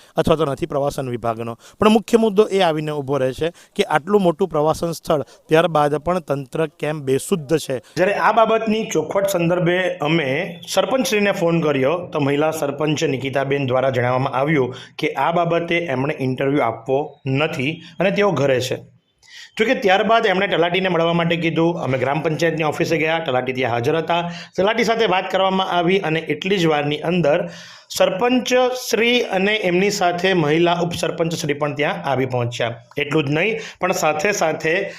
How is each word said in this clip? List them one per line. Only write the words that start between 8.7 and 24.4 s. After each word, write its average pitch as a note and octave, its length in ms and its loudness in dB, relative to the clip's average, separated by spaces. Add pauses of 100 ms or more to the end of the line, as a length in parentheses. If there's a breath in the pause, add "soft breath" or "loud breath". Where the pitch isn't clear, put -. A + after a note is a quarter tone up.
ચોખવટ G3 420 0
સંદર્ભે F3 680 0
અમે D#3+ 720 -2
સરપંચશ્રીને G3+ 640 0
ફોન E3+ 280 0
કર્યો D3+ 520 0
તો D#3 80 -2
મહિલા C#3+ 300 0
સરપંચ D3+ 540 -2
નિકિતાબેન C3+ 600 -2
દ્વારા B2+ 240 2
જણાવવામાં B2+ 420 0
આવ્યું C3+ 420 0 (240 loud breath)
કે D3+ 140 -2
આ D3 200 0
બાબતે E3+ 460 0
એમણે C#3+ 420 -4
ઇન્ટરવ્યૂ C3+ 420 0
આપવો C3 640 -4
નથી D3 560 -2 (180 loud breath)
અને F#3 100 0
તેઓ G3 220 2
ઘરે C3+ 280 2
છે. - 380 -8 (600 loud breath)
જોકે A3+ 160 2
ત્યારબાદ G#3+ 520 4
એમણે F#3+ 200 2
તલાટીને F3+ 420 0
મળવા E3 240 2
માટે E3+ 240 0
કીધું. E3 460 0
અમે C3 160 0
ગ્રામ C3+ 220 0
પંચાયતની D#3+ 420 0
ઓફિસે D3+ 360 0
ગયા, D#3 200 0
તલાટી C3 340 -2
ત્યાં B2 200 -2
હાજર A#2+ 240 0
હતા. E3+ 340 -2 (260 loud breath)